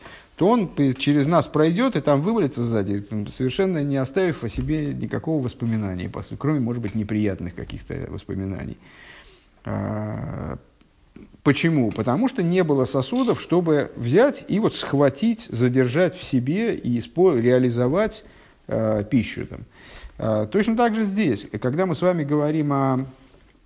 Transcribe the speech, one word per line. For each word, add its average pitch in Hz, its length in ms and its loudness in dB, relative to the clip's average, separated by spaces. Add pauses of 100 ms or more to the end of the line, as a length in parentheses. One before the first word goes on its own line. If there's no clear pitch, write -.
(360)
то 170 120 2
он 220 200 4
п-, 135 260 0
через 147 340 2
нас 160 200 4
пройдет 170 480 2
и 147 60 -2
там 143 200 4
вывалится 170 400 0
сзади, 101 440 0 (240)
совершенно 151 540 -2
не 139 140 -2
оставив 147 460 -2
о 113 60 -4
себе 143 440 -2
никакого 127 500 -4
воспоминания, 104 640 -4
по 104 120 -10
сути, - 180 -12
кроме, 151 200 0
может 120 220 -2
быть, 104 140 -6
неприятных 101 600 -2
каких-то - 540 -10
воспоминаний. 95 680 -8 (840)
А, 107 960 -6 (840)
почему? 143 480 4
Потому 123 360 0
что 214 160 -4
не 180 200 4
было 139 220 2
сосудов, 151 540 0
чтобы 160 560 2
взять 165 520 2
и 196 120 0
вот 214 160 0
схватить, 147 720 0
задержать 127 680 2
в - 60 -14
себе 165 520 0
и 120 220 -2
испо-, 151 420 2
реализовать, 127 840 2 (420)
э, 110 420 0
пищу 110 360 0
там. - 140 -12 (580)
А, 107 300 0
точно 214 280 0
так 233 200 2
же 220 80 0
здесь, 190 440 0 (140)
когда 147 240 0
мы 165 100 0
с - 60 -6
вами 175 220 2
говорим 147 500 0
о 135 320 2 (600)